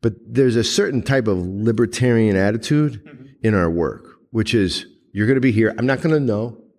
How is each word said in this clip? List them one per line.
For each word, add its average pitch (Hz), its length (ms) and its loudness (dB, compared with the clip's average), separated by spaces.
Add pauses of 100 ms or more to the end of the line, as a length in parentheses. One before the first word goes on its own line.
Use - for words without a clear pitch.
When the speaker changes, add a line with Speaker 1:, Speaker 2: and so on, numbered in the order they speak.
Speaker 1:
But 113 120 0 (140)
there's 123 300 2
a 117 80 2
certain 175 360 -2
type 131 260 0
of 98 120 0
libertarian 110 960 0
attitude 113 680 0
Speaker 2:
Mm-hmm. - 220 -20 (180)
Speaker 1:
in 110 120 2
our 85 160 2
work, 82 320 -2 (280)
which 110 220 -2
is, 98 320 0 (280)
"You're 104 120 -2
gonna 131 140 2
be 127 140 0
here. 107 260 2
I'm 123 80 0
not 131 140 -2
gonna 156 180 2
know. 117 420 -4 (180)